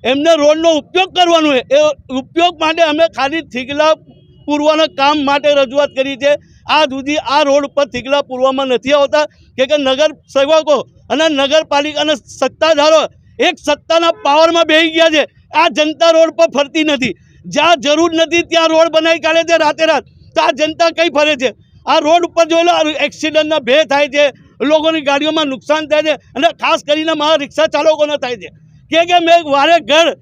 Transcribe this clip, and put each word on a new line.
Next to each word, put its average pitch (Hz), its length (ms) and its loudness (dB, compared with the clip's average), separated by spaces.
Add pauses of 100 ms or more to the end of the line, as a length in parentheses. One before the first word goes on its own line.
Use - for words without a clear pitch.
એમને 285 320 2
રોડનો 311 360 2
ઉપયોગ 339 420 -2
કરવાનો 330 400 2
છે, 262 40 0
એ 254 220 0 (360)
ઉપયોગ 330 440 -2
માટે 320 220 -2
અમે 311 220 2 (140)
ખાલી 277 240 -4
થીગલા 285 520 -2 (520)
પૂરવાના 302 400 0
કામ 294 380 -2
માટે 285 300 0
રજૂઆત 277 360 0
કરી 269 260 -6
છે. 285 200 0 (340)
આ 294 140 2
સુધી 269 320 -4
આ 302 280 0
રોડ 285 220 2
ઉપર 285 200 -2
થીગલા 247 360 -4
પૂરવામાં 262 460 -2
નથી 254 240 -2
આવતા, 294 340 2
કે, - 400 -6
કે 294 120 -2
નગર 285 340 0
સેવકો 294 760 0 (220)
અને 311 200 0
નગરપાલિકાના 294 840 -2
સત્તાધારો 294 920 0 (360)
એક 311 180 0
સત્તાના 330 540 -2
પાવરમાં 330 520 2
બેસી 320 280 2
ગયા 330 180 2
છે. 302 140 0 (320)
આ 320 140 2
જનતા 311 420 0
રોડ 320 200 4
પર 330 140 2 (140)
ફરતી 294 240 -2
નથી, 277 300 -2 (320)
જ્યાં 294 320 2
જરૂર 311 360 0
નથી 330 280 0
ત્યાં 330 280 0
રોડ 320 240 2
બનાવી 320 260 0
કાઢે 320 240 0
છે 330 140 0
રાતે 311 280 -2
રાત, 302 180 -2
તો - 380 -6
આ 330 100 0
જનતા 311 380 -2
કઈ 330 200 0
ફરે 302 260 0
છે? 240 200 -4 (300)
આ 311 140 2
રોડ 330 260 2
ઉપર 330 200 0
જોઈ 330 180 0
લો, 349 80 2
આ 311 320 -2
એક્સિડન્ટના 302 560 -2
ભે 269 240 0
થાય 285 240 0
છે, 285 240 0 (300)
લોકોની 311 400 0
ગાડીઓમાં 294 440 -2
નુકસાન 285 420 -4
થાય 302 140 0
છે 311 100 -2
અને 285 360 -4
ખાસ 285 360 -2
કરીને 311 300 -2
મારા 311 220 0
રિક્ષા 285 300 -2
ચાલકોને 302 520 0
થાય 247 180 -8
છે. 175 120 -18 (420)
કે, 330 160 2
કે 349 140 2
મેં 330 320 2
વારે 302 280 2
ઘર 285 420 0